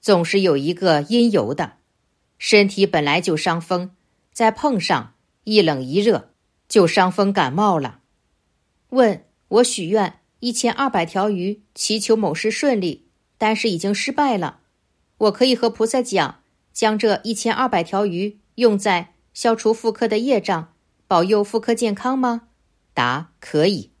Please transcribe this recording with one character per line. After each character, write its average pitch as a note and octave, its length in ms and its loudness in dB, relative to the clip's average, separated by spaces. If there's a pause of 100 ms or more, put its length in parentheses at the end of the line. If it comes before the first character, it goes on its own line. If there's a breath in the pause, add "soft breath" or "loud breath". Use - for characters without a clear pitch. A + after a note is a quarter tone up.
总 F3+ 220 2
是 G3 180 0
有 F3 140 2
一 C#3+ 180 -2
个 E3+ 280 0
因 A#3 300 2
由 C3+ 220 0
的， - 240 -8 (600)
身 G#3 300 4
体 G3 180 2
本 E3 180 0
来 D3 160 0
就 F3+ 160 -2
伤 E3 240 -2
风， F3+ 360 -6 (360)
再 A3 200 2
碰 B3 280 -2
上 C#3 360 -4 (300)
一 G#3+ 160 2
冷 D3 220 0
一 C#3 160 0
热， G3+ 340 0 (340)
就 G3 180 6
伤 F#3 260 2
风 G3+ 200 0
感 E3+ 200 0
冒 F#3 280 0
了。” C3 220 -10 (880)
问 A3+ 360 2 (220)
：“我 A3+ 160 4
许 G#3+ 220 -4
愿 G3 340 -2 (200)
一 A#3+ 140 -6
千 A#3 180 -2
二 C4+ 180 -2
百 F3+ 160 -2
条 F#3+ 240 -2
鱼， G3 340 -6 (100)
祈 - 260 -4
求 A3 160 2
某 G3 180 -2
事 G#3+ 160 -2
顺 A#3+ 300 0
利， F3 280 -6 (300)
但 A3 160 0
是 A3 160 -2
已 F3+ 80 -2
经 G3 160 -2
失 C4 180 -4
败 C#4 260 0
了。 D#3+ 240 -8 (560)
我 G#3+ 140 2
可 G#3+ 120 0
以 B3+ 120 4
和 A#3 140 0
菩 A3 160 -2
萨 B3+ 160 -2
讲， F#3+ 420 -4 (300)
将 G#3+ 260 0
这 G#3+ 240 2
一 A3+ 100 -6
千 A3 200 -4
二 B3+ 160 -2
百 F#3 120 0
条 G3 240 -2
鱼 G3 340 -6 (160)
用 A3+ 220 4
在 F#3+ 380 -2 (180)
消 A3+ 220 0
除 A3 180 0
妇 A3+ 180 -2
科 A3+ 160 -4
的 G#3+ 120 0
业 A#3+ 220 0
障， E3 320 -4 (340)
保 F3 160 2
佑 G#3 180 2
妇 G#3 180 -2
科 A#3 140 -2
健 A3+ 220 -2
康 B3+ 240 -4
吗？” A#3+ 300 -4 (440)
答 C3+ 460 -2
：“可 D#3 280 0
以。” D#3+ 320 -4